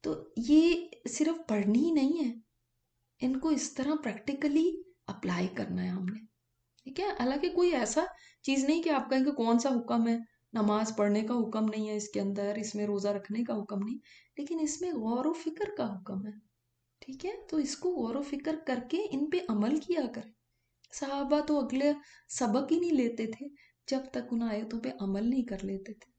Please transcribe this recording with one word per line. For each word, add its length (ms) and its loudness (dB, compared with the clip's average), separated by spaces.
तो 360 -6
ये 500 6
सिर्फ 400 0
पढ़नी 300 4
ही 140 4
नहीं 260 4
है, 160 0
इनको 320 0
इस 240 -2
तरह 260 0
प्रैक्टिकली 640 0
अप्लाई 380 -2
करना 260 -4
है 80 -2
हमने, 300 -6
ठीक 120 -10
है? 140 -2
हालांकि 380 0
कोई 220 4
ऐसा 340 2
चीज़ 220 2
नहीं 160 4
कि 80 0
आप 200 0
कहेंगे, 220 4
"कौन 260 4
सा 120 2
हुक्म 380 2
है, 140 0
नमाज 420 2
पढ़ने 260 4
का 120 -2
हुक्म 320 0
नहीं 220 0
है 80 -2
इसके 240 -4
अंदर, 380 -2
इसमें 280 -4
रोज़ा 260 0
रखने 320 -4
का 100 -2
हुक्म 240 -4
नहीं।" 200 -4
लेकिन 220 -4
इसमें 340 -2
गौर 340 0
व 60 2
फिक्र 440 -4
का 80 0
हुक्म 400 -6
है, 60 -8
ठीक 220 -12
है? 180 -4
तो 180 -4
इसको 320 -2
गौर 260 -2
व 60 -2
फिक्र 320 -4
करके 300 -2
इन 220 -2
पे 80 0
अमल 300 2
किया 280 0
करें। 240 -10
सहाबा 460 0
तो 200 2
अगले 340 2
सबक 440 0
ही 80 4
नहीं 120 2
लेते 340 2
थे 220 -8
जब 220 -2
तक 220 -4
उन 100 0
आयतों 360 -2
पे 120 -4
अमल 240 0
नहीं 200 2
कर 180 -6
लेते 300 -6
थे। 260 -18